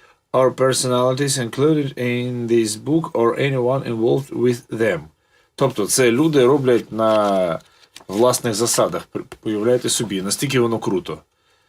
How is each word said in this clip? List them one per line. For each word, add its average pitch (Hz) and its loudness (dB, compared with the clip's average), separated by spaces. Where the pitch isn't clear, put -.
or 127 4
personalities 127 0
included 143 0
in 123 -4
this 110 0
book 156 -2
or 117 0
anyone 135 0
involved 123 0
with 123 -2
them». 107 0
Тобто 107 -2
це 123 2
люди 143 4
роблять 127 2
на 104 2
власних 117 0
засадах. 104 0
При-, - -10
уявляєте 113 0
собі, 101 -4
настільки 131 -2
воно 117 0
круто. 87 -4